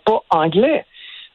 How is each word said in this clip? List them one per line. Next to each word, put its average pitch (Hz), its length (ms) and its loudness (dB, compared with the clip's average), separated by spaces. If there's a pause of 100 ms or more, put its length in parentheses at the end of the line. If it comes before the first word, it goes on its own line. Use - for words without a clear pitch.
pas 220 260 0
anglais. 180 560 0 (480)